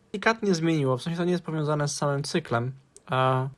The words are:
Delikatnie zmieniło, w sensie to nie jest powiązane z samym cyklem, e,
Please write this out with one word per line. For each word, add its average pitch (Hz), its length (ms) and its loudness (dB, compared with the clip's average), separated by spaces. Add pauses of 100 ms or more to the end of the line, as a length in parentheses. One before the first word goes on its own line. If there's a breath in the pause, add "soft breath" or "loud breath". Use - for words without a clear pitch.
(120)
Delikatnie 208 440 2
zmieniło, 156 420 2
w - 40 -8
sensie 170 160 -4
to 175 80 -2
nie 180 60 2
jest 175 120 -2
powiązane 151 440 0
z - 80 -6
samym 143 280 0
cyklem, 127 480 -2 (400)
e, 131 460 2